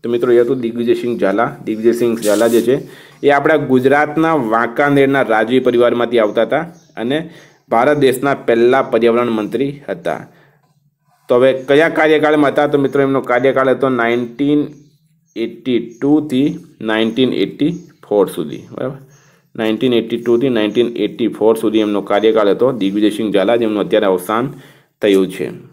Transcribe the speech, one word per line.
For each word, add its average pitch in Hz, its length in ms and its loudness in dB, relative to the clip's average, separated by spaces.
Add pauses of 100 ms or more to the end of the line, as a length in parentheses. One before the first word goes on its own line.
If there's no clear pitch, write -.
તો 123 60 -6
મિત્રો, 120 220 0
એ 120 80 6
હતું 127 200 0
દિગ્વિજયસિંહ 117 600 -2
ઝાલા. 104 360 -2 (100)
દિગ્વિજયસિંહ 113 560 0
ઝાલા 107 260 2
જે 117 140 2
છે, 127 180 0 (440)
એ 139 60 4
આપણા 147 260 2
ગુજરાતના 143 800 2
વાંકાનેરના 135 840 2
રાજવી 110 380 2
પરિવારમાંથી 120 600 2
આવતા 107 220 0
હતા 131 240 -2 (320)
અને 143 320 -6 (400)
ભારત 131 280 2
દેશના 135 360 0
પહેલા 123 480 2
પર્યાવરણ 117 480 0
મંત્રી 117 600 -4
હતા. 85 380 -8 (1040)
તો 123 60 4
હવે 127 180 4
કયા 139 360 2
કાર્યકાળમાં 151 600 2
હતા? 147 160 0
તો 147 100 0
મિત્રો, 139 240 0
એમનો 135 200 0
કાર્યકાળ 131 480 0
હતો 127 200 0
નાઇન્ટીન 123 760 -2 (680)
એટી 117 680 -6
ટુ 147 300 0
થી 143 280 -2 (220)
નાઇન્ટીન 113 520 0
એટી 147 460 -4 (300)
ફોર 101 200 2
સુધી, - 420 -10
બરાબર? 131 240 -10 (600)
નાઇન્ટીન 110 380 -2
એટી 117 240 0
ટુ 120 200 0
થી 135 120 0
નાઇન્ટીન 117 480 0
એટી 104 300 -2
ફોર 107 300 0
સુધી 110 220 0
એમનો 104 220 -2
કાર્યકાળ 104 480 2
હતો 104 220 2
દિગ્વિજયસિંહ 104 640 -2
ઝાલા, 98 220 2
જેમનું 107 300 -2
અત્યારે 107 200 0
અવસાન 107 480 -2 (480)
થયું 95 300 2
છે. 78 200 -10 (220)